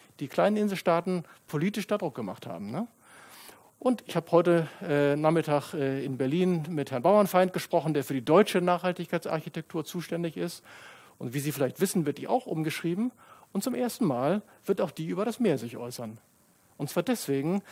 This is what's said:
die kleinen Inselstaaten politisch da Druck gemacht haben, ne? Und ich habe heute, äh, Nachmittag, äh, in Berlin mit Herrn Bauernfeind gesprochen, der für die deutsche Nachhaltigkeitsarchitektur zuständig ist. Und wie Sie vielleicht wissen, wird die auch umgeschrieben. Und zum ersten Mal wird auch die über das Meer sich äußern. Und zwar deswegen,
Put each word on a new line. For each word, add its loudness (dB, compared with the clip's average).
die -6
kleinen 2
Inselstaaten 0
politisch -2
da -2
Druck -6
gemacht -8
haben, -10
ne? -4
Und 0
ich -8
habe -2
heute, 6
äh, 2
Nachmittag, 2
äh, -2
in -6
Berlin 0
mit -4
Herrn -2
Bauernfeind 6
gesprochen, 0
der 2
für -6
die -4
deutsche 6
Nachhaltigkeitsarchitektur -2
zuständig -6
ist. -6
Und -8
wie -4
Sie -2
vielleicht -2
wissen, 0
wird -4
die -10
auch 0
umgeschrieben. -2
Und -2
zum -2
ersten -2
Mal 0
wird 0
auch -2
die -8
über -4
das -4
Meer 2
sich -10
äußern. -10
Und -6
zwar 0
deswegen, -2